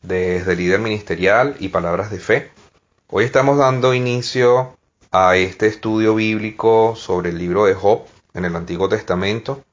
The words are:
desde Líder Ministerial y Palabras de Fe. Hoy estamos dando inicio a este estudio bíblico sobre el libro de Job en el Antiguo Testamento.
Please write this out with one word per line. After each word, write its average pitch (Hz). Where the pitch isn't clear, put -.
desde 90
Líder 90
Ministerial 107
y 95
Palabras 87
de 101
Fe. 127
Hoy 104
estamos 139
dando 131
inicio 123
a 92
este 95
estudio 110
bíblico 110
sobre 87
el 85
libro 90
de 95
Job 101
en 90
el 85
Antiguo 87
Testamento. 107